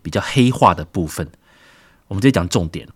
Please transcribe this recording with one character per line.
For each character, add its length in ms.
比 80
较 120
黑 320
化 200
的 120
部 200
分。 240
我 80
们 80
直 60
接 20
讲 180
重 200
点。 280